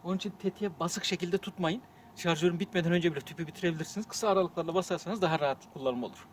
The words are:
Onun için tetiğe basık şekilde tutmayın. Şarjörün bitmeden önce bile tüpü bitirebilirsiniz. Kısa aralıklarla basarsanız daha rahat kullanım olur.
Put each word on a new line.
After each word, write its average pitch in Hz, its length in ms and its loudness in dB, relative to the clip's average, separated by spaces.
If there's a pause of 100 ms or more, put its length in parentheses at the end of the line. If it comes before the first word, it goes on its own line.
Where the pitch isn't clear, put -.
Onun 180 120 0
için 190 140 -4
tetiğe 190 500 -4
basık 175 240 -2
şekilde 185 340 0
tutmayın. 185 440 -2 (340)
Şarjörün 170 440 2
bitmeden 175 320 2
önce 175 200 4
bile 143 80 -4
tüpü 156 260 -8
bitirebilirsiniz. 165 640 -4
Kısa - 200 -2
aralıklarla 170 460 2
basarsanız 185 480 0
daha 160 180 2
rahat 139 320 -2
kullanım 127 320 -2
olur. - 280 -12